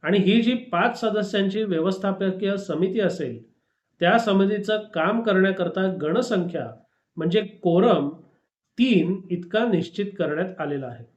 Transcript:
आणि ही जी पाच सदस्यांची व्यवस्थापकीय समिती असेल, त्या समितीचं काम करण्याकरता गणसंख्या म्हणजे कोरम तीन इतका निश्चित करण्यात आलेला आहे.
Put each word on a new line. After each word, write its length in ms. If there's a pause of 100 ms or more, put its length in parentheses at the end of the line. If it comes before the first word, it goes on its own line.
आणि 140
ही 240
जी 120
पाच 480
सदस्यांची 600
व्यवस्थापकीय 920
समिती 420
असेल, 440 (560)
त्या 200
समितीचं 580 (160)
काम 280
करण्याकरता 640 (140)
गणसंख्या 680 (500)
म्हणजे 240
कोरम 680 (680)
तीन 440 (100)
इतका 360
निश्चित 380 (140)
करण्यात 420
आलेला 240
आहे. 200 (120)